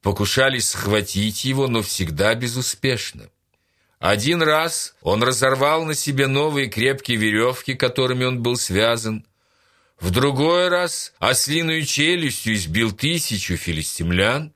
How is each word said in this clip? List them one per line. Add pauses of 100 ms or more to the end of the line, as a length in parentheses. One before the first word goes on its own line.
покушались
схватить
его,
но
всегда
безуспешно. (680)
Один
раз
он
разорвал
на
себе
новые
крепкие
верёвки,
которыми
он
был
связан. (760)
В
другой
раз
ослиную
челюстью
избил
тысячу
филистимлян.